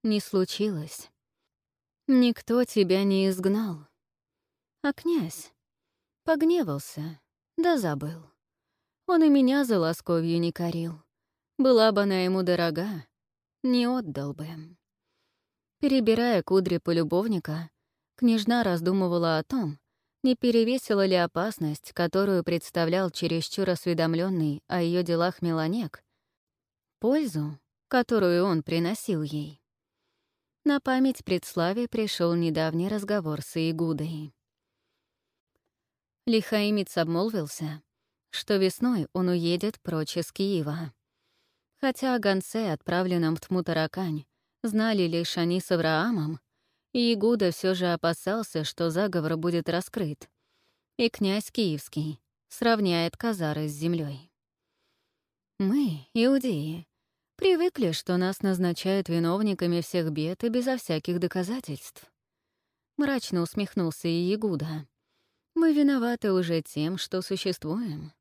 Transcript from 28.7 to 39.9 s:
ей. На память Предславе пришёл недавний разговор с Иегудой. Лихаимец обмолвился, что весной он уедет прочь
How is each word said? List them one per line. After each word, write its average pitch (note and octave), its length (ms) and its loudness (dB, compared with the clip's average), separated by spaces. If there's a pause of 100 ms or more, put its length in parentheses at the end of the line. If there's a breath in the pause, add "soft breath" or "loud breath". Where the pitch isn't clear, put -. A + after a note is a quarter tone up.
ей. D3 380 -8 (1040)
На C#4+ 140 4
память C4 460 0
Предславе F#3 640 -2
пришёл F#3 460 0
недавний E3 540 0
разговор G3+ 540 -2
с - 140 -10
Иегудой. D#3+ 760 -2 (1900)
Лихаимец G#3 680 0
обмолвился, E3 880 -2 (480)
что - 260 -2
весной F#3+ 560 2
он F3+ 160 2
уедет F3 520 0
прочь D#3+ 360 -4